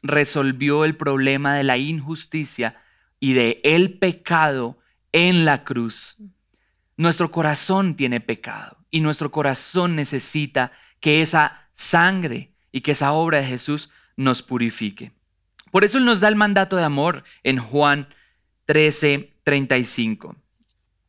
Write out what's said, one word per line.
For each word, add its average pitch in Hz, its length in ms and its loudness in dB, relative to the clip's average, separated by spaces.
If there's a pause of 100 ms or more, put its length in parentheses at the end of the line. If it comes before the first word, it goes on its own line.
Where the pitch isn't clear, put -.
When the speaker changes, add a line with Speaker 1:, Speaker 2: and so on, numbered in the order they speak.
Speaker 1:
resolvió 143 800 0
el 156 100 -2
problema 139 600 0
de 139 80 0
la 131 140 2
injusticia 147 1040 -8 (380)
y 135 140 0
de 120 300 2
el 175 340 2
pecado 156 800 -2 (340)
en 175 340 4
la 143 180 2
cruz. 117 560 -6
Speaker 2:
Mm. 214 60 -20 (720)
Speaker 1:
Nuestro 165 340 0
corazón 170 640 0
tiene 123 240 -2
pecado - 580 -10 (140)
y 160 80 0
nuestro 151 320 -2
corazón 160 640 -2
necesita 139 760 -2 (280)
que 156 220 4
esa 156 500 0
sangre 170 800 0 (220)
y 131 80 -6
que 147 100 0
esa 143 220 0
obra 160 240 2
de 135 80 0
Jesús 131 440 -6 (280)
nos 131 260 0
purifique. 117 680 -6 (580)
Por 196 140 4
eso 208 120 0
él 262 60 2
nos 233 160 2
da 208 80 4
el 214 80 4
mandato 202 400 2
de 175 80 2
amor 147 400 -2 (200)
en 135 140 0
Juan 143 520 0 (560)
trece, 147 680 2 (120)
treinta 139 320 2
y 123 80 -2
cinco. - 500 -6 (720)